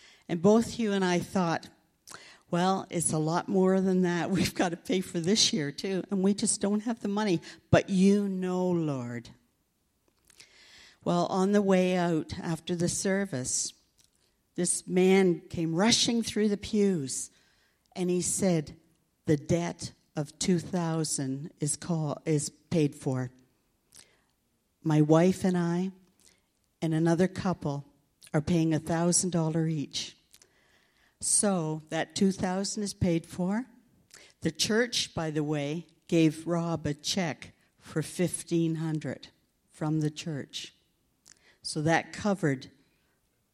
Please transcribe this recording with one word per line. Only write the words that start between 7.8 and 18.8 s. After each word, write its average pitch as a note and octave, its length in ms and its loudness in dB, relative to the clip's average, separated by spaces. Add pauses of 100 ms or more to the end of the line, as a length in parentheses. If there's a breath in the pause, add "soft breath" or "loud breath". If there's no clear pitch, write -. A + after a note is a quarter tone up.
you G3 400 4
know, F#3 400 -2
Lord." C3+ 600 -4 (1700 loud breath)
Well, F3 220 0
on F#3+ 260 0
the G#3 80 4
way F#3 360 2
out E3+ 420 -2
after - 360 -6
the E3+ 140 0
service, F#3+ 840 -4 (800)
this - 320 -2
man F#3 540 6 (100)
came E3 240 -2
rushing A3+ 480 2
through G#3+ 260 0
the G3+ 80 0
pews, G3 720 -2 (640 soft breath)
and F3+ 140 -4
he F3+ 140 0
said, E3 540 0 (500)